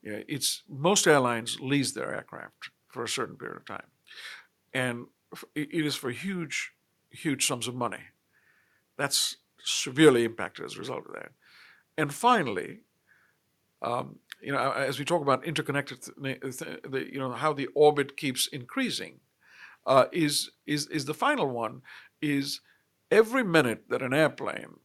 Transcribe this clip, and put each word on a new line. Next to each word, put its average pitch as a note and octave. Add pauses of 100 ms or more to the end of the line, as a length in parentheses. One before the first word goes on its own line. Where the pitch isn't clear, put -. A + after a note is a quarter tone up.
Yeah, G#2
it's, -
most E3
airlines A#2+
lease C3+
their -
aircraft - (180)
for B2
a A2
certain G2
period -
of -
time. - (840)
And B2 (260)
f-, - (100)
it, D3+
it D#3+
is C#3+
for B2+
huge, E3 (360)
huge -
sums B2
of B2
money. A#2 (920)
That's - (260)
severely C3
impacted A2+
as -
a -
result -
of -
that. - (680)
And D3
finally, F3 (1000)
um, B2 (220)
you C3+
know, C3+
as C3+
we C#3+
talk E3
about C#3
interconnected, C#3+ (180)
th-, C3+
th-, C3+
the, C3+
you C#3
know, C3
how C#3
the C#3
orbit C#3+
keeps C3
increasing, - (680)
uh, C3
is, D3+ (140)
is, D3
is D3
the D3+
final A#3+
one, A#2+ (400)
is C#3+ (500)
every A3+
minute D3+
that B2+
an C3
airplane -